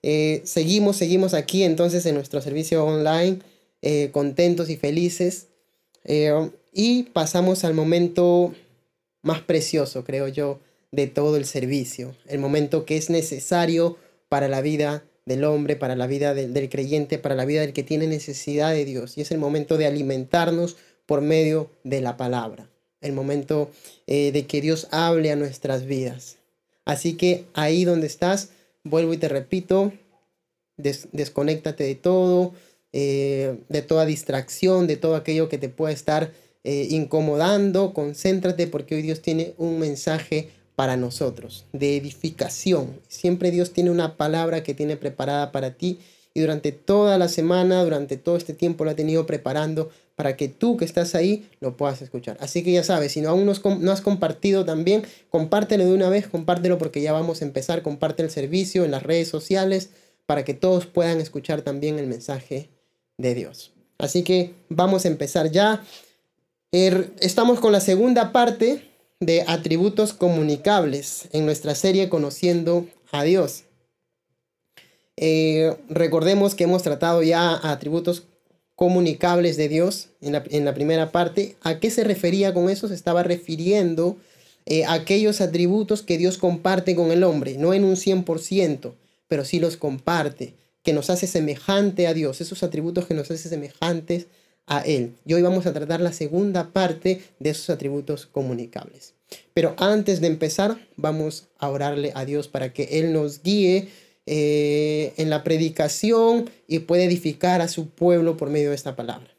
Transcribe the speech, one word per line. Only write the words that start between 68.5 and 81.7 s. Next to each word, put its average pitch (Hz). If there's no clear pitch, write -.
de 165
atributos 175
comunicables 156
en 156
nuestra 151
serie 190
Conociendo 170
a 147
Dios. 180
Eh, 160
recordemos 170
que 180
hemos 180
tratado 165
ya 165
atributos 165
comunicables 175
de 151
Dios 175
en 143
la, 147
en 147
la 139
primera 160
parte. 175
¿A 160